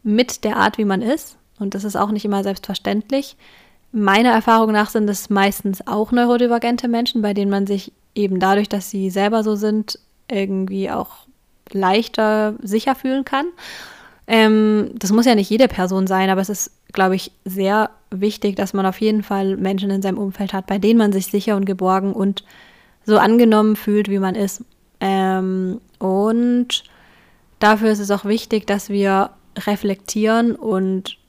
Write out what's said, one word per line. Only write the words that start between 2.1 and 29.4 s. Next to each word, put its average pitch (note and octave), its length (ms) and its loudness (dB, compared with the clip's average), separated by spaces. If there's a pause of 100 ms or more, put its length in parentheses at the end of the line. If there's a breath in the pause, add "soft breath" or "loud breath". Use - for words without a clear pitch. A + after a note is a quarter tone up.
nicht G#3 160 -4
immer G3 160 0
selbstverständlich. G3+ 960 -4 (540 soft breath)
Meiner G#3+ 380 4
Erfahrung A3+ 420 4
nach G#3+ 200 2
sind G#3+ 180 0
es G3 220 -6
meistens G3 560 0
auch G#3+ 260 -2
neurodivergente A#3+ 760 2
Menschen, A#3 340 0
bei G#3 100 0
denen G3+ 180 0
man G3 160 0
sich G3 280 -6 (200)
eben F#3+ 240 0
dadurch, G3 300 2
dass G3 220 -6
sie F#3+ 180 -4
selber G#3 340 0
so G#3+ 140 0
sind, G#3+ 420 -2 (320)
irgendwie G3 600 -4
auch - 360 -8 (460)
leichter G#3+ 920 0
sicher A3 320 -2
fühlen C4 300 -2
kann. C#4+ 220 -2 (800 loud breath)
Ähm, G#3+ 680 4
das F#3+ 160 -6
muss A3+ 140 4
ja B3 100 6
nicht G3+ 140 2
jede A#3+ 200 4
Person F#3+ 380 0
sein, F#3+ 220 2
aber F#3+ 140 2
es F#3+ 80 -6
ist, - 200 -6 (220)
glaube F#3+ 240 2
ich, - 160 -8 (140)
sehr G3 420 0 (220)
wichtig, G3+ 460 -2
dass G3 160 -4
man F#3+ 140 0
auf F#3+ 140 -4
jeden G#3+ 220 2
Fall G3 340 -2
Menschen F#3+ 340 -2
in G3 100 0
seinem F#3+ 180 -4
Umfeld G3 360 -6
hat, F#3+ 120 -6
bei G3+ 120 -2
denen A3 200 4
man G#3 140 4
sich F#3+ 140 -2
sicher G#3 300 -2
und G3 100 -2
geborgen F#3+ 460 0
und G3 320 -2 (600 soft breath)
so G#3+ 140 4
angenommen G#3+ 580 4
fühlt, G#3 320 0
wie G3 100 -2
man F#3+ 160 -2
ist. G3+ 300 -6 (360)
Ähm, F#3+ 800 -2 (180)
und A#3 840 0 (720 soft breath)
dafür G#3+ 320 4
ist G#3 100 0
es G3+ 100 -6
auch G3+ 140 0
wichtig, G#3+ 420 -2
dass G3+ 240 -4
wir G3 400 2 (280)